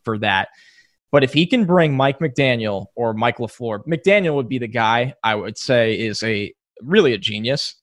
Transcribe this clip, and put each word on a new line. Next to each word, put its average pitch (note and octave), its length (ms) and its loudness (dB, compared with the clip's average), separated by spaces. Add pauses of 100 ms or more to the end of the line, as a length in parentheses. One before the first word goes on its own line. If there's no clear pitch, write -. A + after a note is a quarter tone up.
for A2 160 -4
that. G2+ 300 0 (600)
But C#3+ 140 4
if B2+ 100 0
he D#3 120 4
can A#3 180 2
bring E3 320 2
Mike C3+ 240 0
McDaniel A#2 760 -2
or A#2 180 -2
Mike A2+ 240 0
LaFleur, A2 500 -8
McDaniel E3+ 480 0
would C3 140 -4
be C3 100 -4
the A#2+ 80 -6
guy A#2 460 0 (100)
I A2 120 0
would G#2+ 220 -8
say A2+ 400 2
is G#2+ 240 -4
a G#2+ 320 -4 (280)
really D3+ 320 4
a G#2 40 -2
genius G#2+ 640 -4